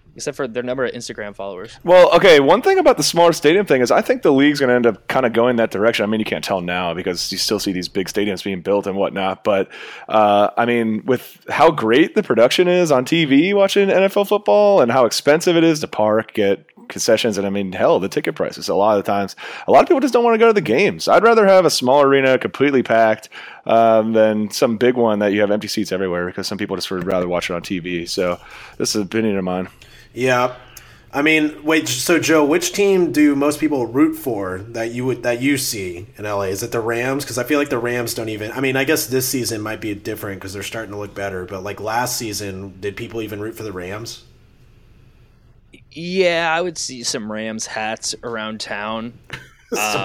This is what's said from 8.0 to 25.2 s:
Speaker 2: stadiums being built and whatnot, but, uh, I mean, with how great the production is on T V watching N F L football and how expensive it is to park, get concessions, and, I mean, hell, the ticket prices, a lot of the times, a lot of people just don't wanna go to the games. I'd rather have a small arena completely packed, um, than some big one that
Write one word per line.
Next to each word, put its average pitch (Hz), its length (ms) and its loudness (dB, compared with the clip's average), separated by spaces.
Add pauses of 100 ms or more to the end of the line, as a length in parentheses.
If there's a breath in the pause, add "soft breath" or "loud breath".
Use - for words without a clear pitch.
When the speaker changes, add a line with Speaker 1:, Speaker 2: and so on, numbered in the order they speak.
Speaker 2:
stadiums 101 360 -4
being 95 160 -6
built 101 260 -2
and 95 100 -6
whatnot, 95 480 -4
but, 98 240 0 (420 loud breath)
uh, 104 480 4
I 117 80 2
mean, 113 400 -2
with - 420 -4
how 151 220 4
great 123 440 2
the 208 80 0
production 127 460 2
is 180 240 2
on 127 140 2
T 165 180 0
V 147 300 4
watching 196 360 2
N 185 120 4
F 196 160 2
L 202 80 2
football 208 560 4
and 117 100 2
how 127 140 4
expensive 165 500 2
it 165 80 4
is 160 160 2
to - 80 -8
park, 107 460 0
get 101 320 0 (220)
concessions, 110 480 0
and, 98 100 -2
I 98 40 -2
mean, 98 220 -4
hell, 113 280 2
the 95 80 -4
ticket - 260 -4
prices, - 360 -8
a 85 40 0
lot 104 220 2
of 98 80 -2
the 107 80 -2
times, 98 240 -4 (300 loud breath)
a - 40 0
lot 127 120 8
of - 60 0
people 359 120 2
just 247 140 -2
don't 240 100 2
wanna 226 140 2
go 233 80 4
to 226 80 4
the 196 80 0
games. 139 440 0
I'd 151 160 4
rather 220 240 4
have 190 200 6
a 143 40 4
small 131 300 2
arena 135 380 4
completely 131 440 0
packed, 113 460 2 (380 loud breath)
um, 113 480 4
than 107 360 2
some 117 280 0
big 123 160 2
one 113 240 0
that 101 160 2